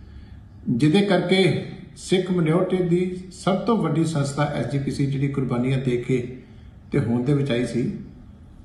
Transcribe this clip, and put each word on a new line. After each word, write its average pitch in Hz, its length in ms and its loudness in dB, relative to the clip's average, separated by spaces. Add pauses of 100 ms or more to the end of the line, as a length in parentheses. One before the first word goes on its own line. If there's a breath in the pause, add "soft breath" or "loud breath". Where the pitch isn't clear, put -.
(680 loud breath)
ਜਿਹਦੇ 151 320 4
ਕਰਕੇ 185 680 2 (260)
ਸਿੱਖ 185 340 0
ਮਿਨੋਰਿਟੀ 175 460 2
ਦੀ 180 540 0
ਸਭ - 240 0
ਤੋਂ 233 220 2
ਵੱਡੀ 160 280 2
ਸੰਸਥਾ 147 380 -2
ਐਸ 120 280 -2
ਜੀ 143 80 0
ਪੀ - 120 -2
ਸੀ 139 140 0
ਜਿਹੜੀ 135 220 0
ਕੁਰਬਾਨੀਆਂ 127 500 0
ਦੇ 127 200 0
ਕੇ - 460 -2 (480 loud breath)
ਤੇ - 80 2
ਹੋਂਦ 120 260 0
ਦੇ 147 80 2
ਵਿੱਚ 135 180 0
ਆਈ 120 140 0
ਸੀ, - 340 -4 (640)